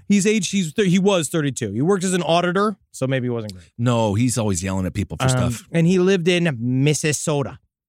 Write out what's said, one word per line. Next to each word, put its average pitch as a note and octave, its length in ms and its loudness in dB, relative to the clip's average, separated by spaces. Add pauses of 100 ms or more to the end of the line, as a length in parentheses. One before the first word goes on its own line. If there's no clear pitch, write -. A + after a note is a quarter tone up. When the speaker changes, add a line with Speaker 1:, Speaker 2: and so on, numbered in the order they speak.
Speaker 1:
He's G3+ 180 2
aged, G#3 260 0
he's F3+ 200 -2
thir-, G#3+ 120 0
he F#3 140 4
was F#3 300 2
thirty-two. C#3 440 -2
He A2+ 100 -2
worked F#3 220 0
as F#3 100 -2
an F3+ 80 0
auditor, F3 540 0 (140)
so - 160 -6
maybe C3 200 -2
he B2 40 -2
wasn't A2 220 -6
great. F2+ 140 -20 (100)
Speaker 2:
No, A#2 380 2
he's A#2 240 0
always G2+ 240 0
yelling F#2+ 240 -2
at - 80 -6
people F2 240 -4
for B2+ 60 0
Speaker 1:
Um, C3 60 4 (220)
Speaker 2:
stuff. - 180 -12
Speaker 1:
and E3 160 2
he F#3 120 4
lived F3+ 280 2
in E3+ 320 2
Minnesota. C#3 1000 -2 (300)